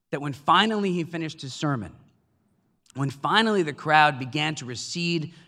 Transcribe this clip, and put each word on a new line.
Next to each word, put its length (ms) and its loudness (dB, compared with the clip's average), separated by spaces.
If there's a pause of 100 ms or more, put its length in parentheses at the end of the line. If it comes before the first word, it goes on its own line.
(120)
that 100 -6
when 100 -6
finally 600 2
he 100 -2
finished 380 -8
his 120 -12
sermon, 380 -4 (1040)
when 140 -2
finally 540 0
the 100 -4
crowd 440 4
began 380 -4
to 100 -12
recede 680 -4 (140)